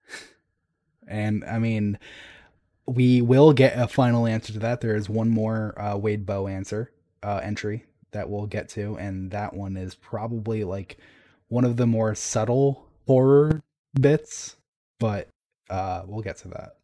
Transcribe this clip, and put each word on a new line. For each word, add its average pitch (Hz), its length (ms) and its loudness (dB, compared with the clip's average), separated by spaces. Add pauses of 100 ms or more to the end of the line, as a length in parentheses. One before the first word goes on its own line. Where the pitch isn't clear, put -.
(1080)
And, 107 380 -4
I 113 120 -6
mean, 110 400 -2 (880)
we 123 380 4
will 135 300 8
get 131 220 4
a 120 120 0
final 120 400 2
answer 110 260 -2
to 110 60 -8
that. 117 220 -4
There 113 140 -2
is 104 140 -4
one 113 200 0
more, 110 520 -2
uh, 104 160 -4
Wade 104 300 -2
Bow 98 200 -4
answer, 98 440 -6 (320)
uh, 101 200 -4
entry 104 420 -6 (260)
that 104 160 -8
we'll 104 200 -6
get 104 220 -8
to, 104 280 -8
and 95 320 -8
that 101 240 -8
one 98 240 -8
is 92 160 -10
probably, 110 680 -8
like, 95 340 -8 (500)
one 123 160 0
of 120 140 2
the 120 80 2
more 110 300 2
subtle 123 720 0 (180)
horror 139 560 6 (320)
bits, 139 600 0 (440)
but, 104 280 -4 (420)
uh, 92 380 -6
we'll 104 160 -10
get - 140 -8
to - 100 -20
that. - 360 -16